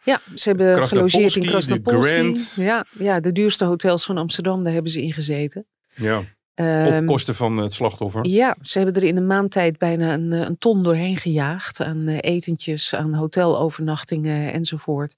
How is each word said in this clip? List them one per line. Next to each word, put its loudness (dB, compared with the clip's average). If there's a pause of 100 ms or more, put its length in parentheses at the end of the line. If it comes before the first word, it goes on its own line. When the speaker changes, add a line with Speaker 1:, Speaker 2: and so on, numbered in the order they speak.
Speaker 1:
Ja, 2 (140)
ze -2
hebben 4
Speaker 2:
Krasnopolski, 4
Speaker 1:
gelogeerd 4
in 2
Speaker 2:
de -2
Speaker 1:
Krasnopolski. 2
Speaker 2:
Grand. 0
Speaker 1:
Ja, 0 (140)
ja, 2
de 0
duurste 2
hotels 2
van -4
Amsterdam, -2
daar 0
hebben -2
ze -6
in -4
gezeten. -6 (280)
Speaker 2:
Ja. -2 (320)
Speaker 1:
Ehm, 2
Speaker 2:
Op 0
kosten 0
van -2
het -2
slachtoffer. -4
Speaker 1:
Ja, 2
ze -4
hebben 0
er 4
in 0
een 0
maand 2
tijd 0
bijna 0
een, -2
eh, 0
een -4
ton 2
doorheen 0
gejaagd -2
aan, -4
eh, -2
etentjes, -4
aan -2
hotelovernachtingen -2
enzovoort. -6